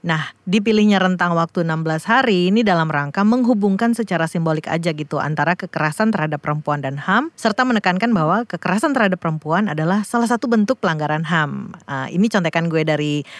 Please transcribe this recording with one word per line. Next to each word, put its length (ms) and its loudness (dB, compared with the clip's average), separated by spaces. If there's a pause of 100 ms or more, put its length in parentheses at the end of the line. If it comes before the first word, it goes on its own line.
Nah, 260 -2 (140)
dipilihnya 560 4
rentang 320 2
waktu 320 0
enam 160 -2
belas 240 -2
hari 480 2
ini 80 4
dalam 260 2
rangka 380 0
menghubungkan 720 2
secara 320 -2
simbolik 400 -2
aja 240 -2
gitu 240 -6
antara 400 0
kekerasan 560 -2
terhadap 260 -2
perempuan 460 -4
dan 160 -6
ham, 320 0
serta 320 0
menekankan 480 0
bahwa 320 0
kekerasan 480 -2
terhadap 240 2
perempuan 500 -2
adalah 380 -2
salah 240 0
satu 160 0
bentuk 320 2
pelanggaran 480 -2
ham. 480 -2 (160)
Ah, 240 -6
ini 160 2
contekan 400 0
gue 160 0
dari 400 -2 (140)